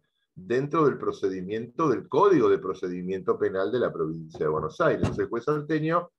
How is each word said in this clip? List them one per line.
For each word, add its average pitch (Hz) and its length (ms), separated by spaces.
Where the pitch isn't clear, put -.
dentro 139 520
del 127 120
procedimiento, 101 920
del 107 200
Código 151 400
de 98 100
Procedimiento 92 800
Penal 98 320
de 123 80
la 90 140
provincia 80 480
de 78 80
Buenos 78 320
Aires. 143 220
Entonces, 101 220
el 95 40
juez 117 160
salteño 156 760